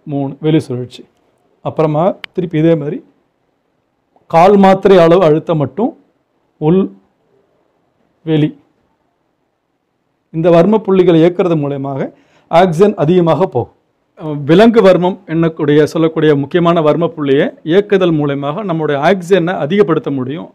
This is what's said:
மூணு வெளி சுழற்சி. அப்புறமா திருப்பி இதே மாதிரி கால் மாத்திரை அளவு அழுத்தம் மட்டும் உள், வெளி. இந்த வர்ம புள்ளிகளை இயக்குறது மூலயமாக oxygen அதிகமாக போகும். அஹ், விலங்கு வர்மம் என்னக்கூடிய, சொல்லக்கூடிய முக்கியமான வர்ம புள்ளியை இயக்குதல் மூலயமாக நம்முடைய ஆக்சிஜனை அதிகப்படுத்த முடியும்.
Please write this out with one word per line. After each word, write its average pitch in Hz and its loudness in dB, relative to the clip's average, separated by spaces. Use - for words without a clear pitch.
மூணு 139 -8
வெளி 156 0
சுழற்சி. 123 -12
அப்புறமா 147 -2
திருப்பி 165 -6
இதே 165 2
மாதிரி 156 -8
கால் 185 4
மாத்திரை 190 4
அளவு 170 4
அழுத்தம் 160 0
மட்டும் 190 -6
உள், 185 0
வெளி. 151 -2
இந்த 165 -2
வர்ம 180 4
புள்ளிகளை 180 2
இயக்குறது 175 0
மூலயமாக 139 -6
oxygen 185 2
அதிகமாக 160 0
போகும். - -6
அஹ், 151 -10
விலங்கு 208 4
வர்மம் 180 2
என்னக்கூடிய, 156 0
சொல்லக்கூடிய 156 0
முக்கியமான 170 0
வர்ம 156 0
புள்ளியை 151 -2
இயக்குதல் 185 0
மூலயமாக 147 -4
நம்முடைய 156 -4
ஆக்சிஜனை 180 -2
அதிகப்படுத்த 160 -2
முடியும். 139 -8